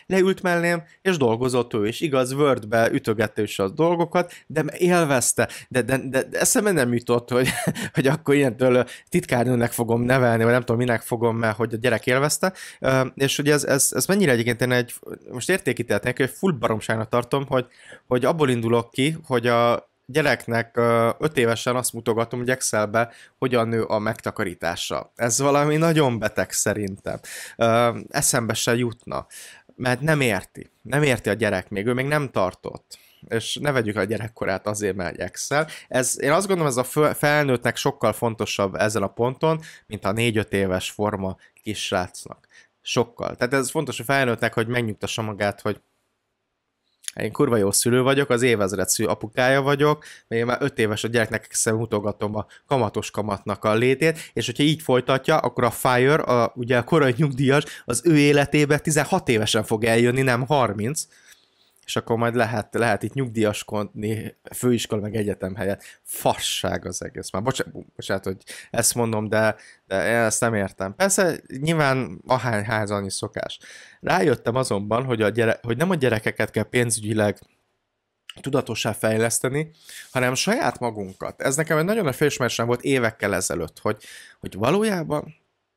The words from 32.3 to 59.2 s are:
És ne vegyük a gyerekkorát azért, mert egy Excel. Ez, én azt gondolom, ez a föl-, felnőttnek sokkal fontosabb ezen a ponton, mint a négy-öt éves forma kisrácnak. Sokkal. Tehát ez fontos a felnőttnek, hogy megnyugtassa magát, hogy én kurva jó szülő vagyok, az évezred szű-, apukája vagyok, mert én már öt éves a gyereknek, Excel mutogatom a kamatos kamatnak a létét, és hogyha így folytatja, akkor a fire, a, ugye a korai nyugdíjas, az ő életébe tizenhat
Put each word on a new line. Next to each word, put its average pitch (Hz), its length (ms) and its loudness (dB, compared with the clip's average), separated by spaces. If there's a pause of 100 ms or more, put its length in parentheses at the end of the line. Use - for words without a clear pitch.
És - 340 -4
ne 147 100 0
vegyük 110 240 0
a 101 80 0
gyerekkorát 101 640 -4
azért, 104 280 -2
mert 87 180 -6
egy - 60 -16
Excel. 139 480 -4 (200)
Ez, - 340 -2
én 135 100 2
azt 190 160 2
gondolom, 170 240 0
ez 117 60 -2
a 127 60 0
föl-, 147 300 2
felnőttnek 147 640 2
sokkal 120 380 0
fontosabb 104 640 -2
ezen 104 280 0
a 95 40 0
ponton, 160 540 0 (260)
mint 107 180 -12
a 98 60 0
négy-öt 110 420 0
éves 95 380 0
forma 98 460 -2 (260)
kisrácnak. - 840 -6 (340)
Sokkal. - 540 -4
Tehát 123 180 -2
ez 131 160 0
fontos 139 300 -6
a 123 40 -10
felnőttnek, 120 500 0
hogy 113 140 -2
megnyugtassa 117 540 -4
magát, 104 400 -4
hogy 104 200 -4 (1300)
én 107 160 -6
kurva 120 260 0
jó 101 140 2
szülő 123 300 2
vagyok, 139 280 2
az 120 120 2
évezred 104 480 2
szű-, - 160 0
apukája 127 560 0
vagyok, 147 420 2 (240)
mert 117 140 -2
én 120 60 0
már 123 140 0
öt 135 180 -2
éves 107 240 0
a 117 40 -4
gyereknek, 113 360 0
Excel - 300 -2
mutogatom 107 640 -4
a 104 100 -6 (220)
kamatos 110 440 0
kamatnak 101 520 -6
a 107 100 2
létét, 135 600 0
és 117 120 -4
hogyha 120 180 -2
így 156 180 2
folytatja, 135 560 2
akkor - 260 0
a 117 80 2
fire, 131 420 2
a, 123 420 2
ugye 123 220 0
a 117 60 2
korai 139 340 4
nyugdíjas, 139 460 2 (220)
az - 200 -2
ő 165 120 6
életébe 143 600 4
tizenhat 151 520 0